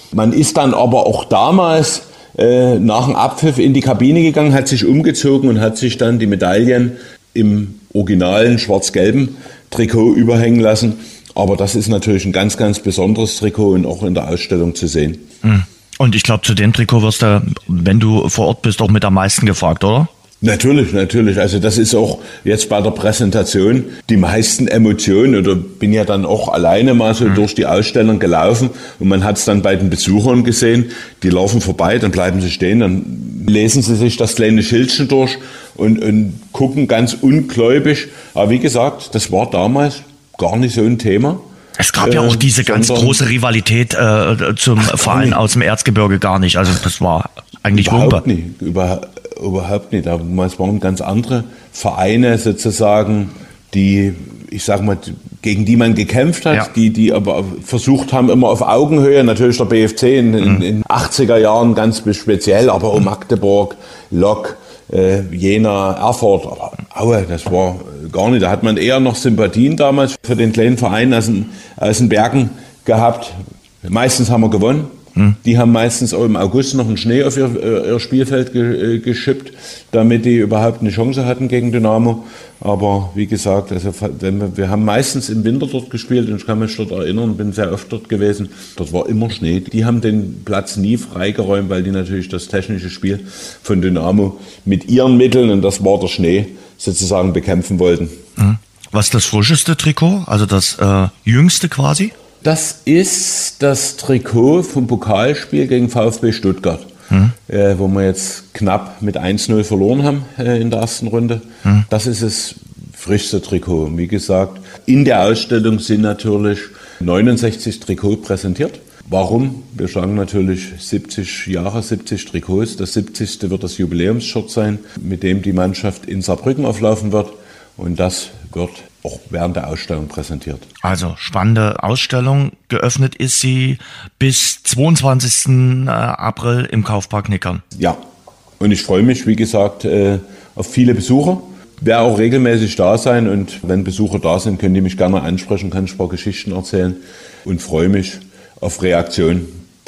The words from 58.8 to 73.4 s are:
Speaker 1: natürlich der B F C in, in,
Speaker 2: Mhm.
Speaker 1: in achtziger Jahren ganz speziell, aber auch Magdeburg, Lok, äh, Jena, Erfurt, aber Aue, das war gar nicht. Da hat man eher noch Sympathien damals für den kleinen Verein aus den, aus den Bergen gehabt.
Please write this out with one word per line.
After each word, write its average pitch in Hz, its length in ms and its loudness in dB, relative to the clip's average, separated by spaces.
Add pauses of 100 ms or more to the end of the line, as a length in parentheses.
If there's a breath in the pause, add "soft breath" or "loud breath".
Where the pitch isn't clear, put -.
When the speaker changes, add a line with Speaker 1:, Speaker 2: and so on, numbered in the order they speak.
Speaker 1:
natürlich 120 320 2
der 127 80 0
B 110 180 2
F 110 140 0
C 131 220 4
in, 117 160 2
in, 101 220 2
Speaker 2:
Mhm. 92 60 0
Speaker 1:
in 107 260 -2
achtziger 113 500 2
Jahren 113 360 4
ganz 110 280 0 (100)
speziell, 104 560 2
aber 95 200 0
auch 104 120 2
Magdeburg, 101 760 0 (340 loud breath)
Lok, 98 460 0 (360 loud breath)
äh, 95 300 2 (120)
Jena, 98 600 0
Erfurt, 104 500 2
aber - 280 -12 (220)
Aue, 110 320 0
das 85 200 -8
war 90 300 0 (360)
gar 98 180 0
nicht. 123 120 2
Da 90 80 2
hat 104 120 -2
man 110 140 2
eher 120 240 0
noch 127 140 2
Sympathien 120 640 2
damals 139 460 2
für 123 140 -2
den 113 160 2
kleinen 117 240 2
Verein 120 380 2
aus 110 120 0
den, 107 200 -2 (320 loud breath)
aus 107 200 0
den 120 120 4
Bergen 113 400 2 (340 loud breath)
gehabt. 117 480 0 (560)